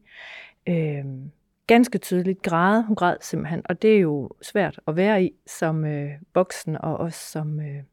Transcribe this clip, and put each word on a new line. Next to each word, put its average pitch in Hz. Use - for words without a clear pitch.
øh, 151
ganske 233
tydeligt 180
græde. 190
Hun 220
græd 175
simpelthen, 160
og 180
det 220
er 208
jo 147
svært -
at 160
være 190
i -
som, 160
øh, 147
voksen 180
og -
også -
som, 151
øh, 143